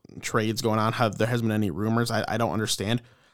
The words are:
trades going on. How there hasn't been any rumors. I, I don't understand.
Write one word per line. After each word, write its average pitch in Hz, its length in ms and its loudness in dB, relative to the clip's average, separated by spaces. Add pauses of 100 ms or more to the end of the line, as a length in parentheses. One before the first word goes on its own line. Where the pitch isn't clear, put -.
(200)
trades 110 420 0
going 110 180 0
on. 110 140 2
How 120 160 2
there 110 180 0
hasn't 117 200 0
been 107 80 2
any 107 160 2
rumors. 113 400 0
I, 104 160 0
I 110 100 -2
don't 113 140 0
understand. 107 500 -2 (320)